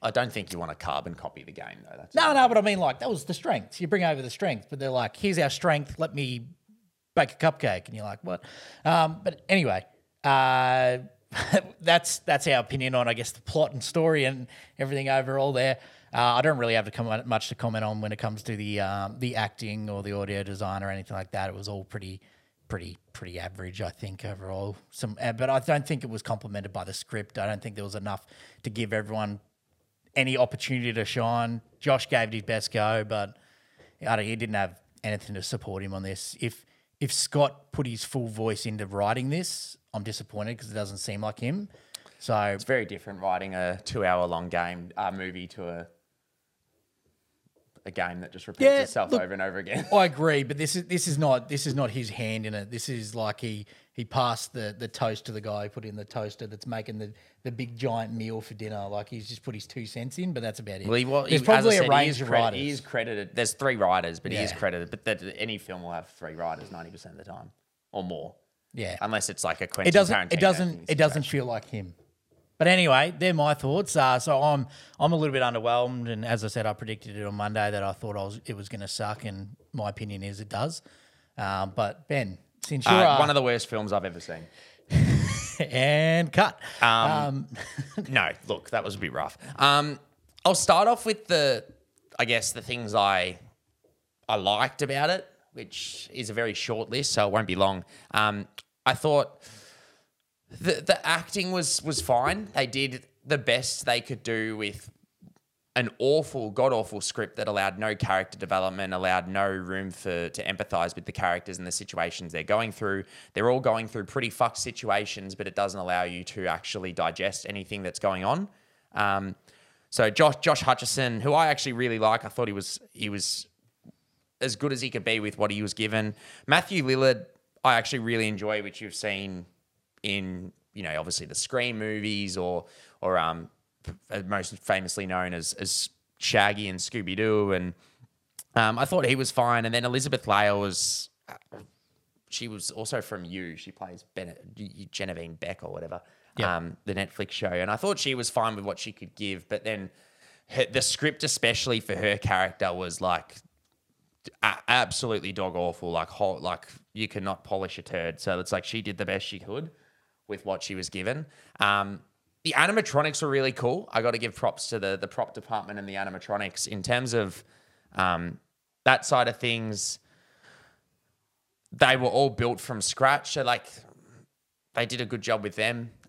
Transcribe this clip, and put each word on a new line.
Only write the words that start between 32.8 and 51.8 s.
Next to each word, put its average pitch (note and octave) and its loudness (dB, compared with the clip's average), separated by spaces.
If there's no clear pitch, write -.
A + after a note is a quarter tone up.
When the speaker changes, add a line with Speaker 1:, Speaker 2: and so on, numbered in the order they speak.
Speaker 2:
but G#2 -4
I A2+ 2
don't, G#2+ 0
he A2+ -4
didn't A2 -4
have F#2+ -2
anything G#2 -6
to F#2 -8
support G2 -6
him G2 -10
on F#2+ -6
this. F#2+ -8
If, - -8
if C#3 -2
Scott - 0
put C#3 -4
his A2+ -8
full B2 -4
voice A2 -4
into G#2+ -6
writing G#2 0
this, - -6
I'm G#2+ -6
disappointed G#2+ -8
'cause A2 -14
it - -14
doesn't G2+ -6
seem G2+ -6
like G#2+ -4
him. F#3 -4
So A2+ 0
Speaker 1:
It's G2 -2
very B2+ 2
different G2 -12
writing F#2+ -2
a F2+ -2
two-hour-long F2+ 0
game, F2 -4
uh, F#2+ -2
movie F#2 -8
to F2+ -10
a, E2+ -8
a G2 -10
game F2 -4
that F2+ -12
just - -16
repeats - -2
Speaker 2:
Yeah, C#4 8
Speaker 1:
itself F#2+ 0
Speaker 2:
look, A3 2
Speaker 1:
over F#3 -4
and G2 -6
over F#2+ -2
again. G2 -4
<laughs> - 0
Speaker 2:
I G3 8
agree, D3 2
but C#3 -4
this D#3 -2
is, F3 -4
this F3+ -2
is C#3+ 0
not, C3 4
this C#3+ -2
is C3+ -2
not C3 0